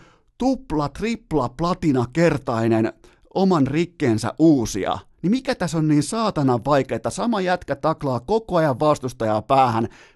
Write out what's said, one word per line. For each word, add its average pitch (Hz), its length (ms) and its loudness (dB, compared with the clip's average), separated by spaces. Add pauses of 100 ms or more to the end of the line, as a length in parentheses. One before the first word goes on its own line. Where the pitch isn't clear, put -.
(380)
tupla, 160 500 -2
tripla, 160 600 -4
platinakertainen 135 1400 0 (420)
oman 185 320 4
rikkeensä 127 720 -2
uusia. 110 600 2 (240)
Niin 175 80 0
mikä 262 240 -2
tässä 165 240 -4
on 156 100 0
niin 147 140 4
saatanan 151 640 -2
vaikeeta? 123 440 0
Sama 214 300 -4
jätkä 180 360 -2
taklaa 143 440 -4
koko 202 360 -2
ajan 151 240 0
vastustajaa 120 640 0
päähän. 120 460 2 (280)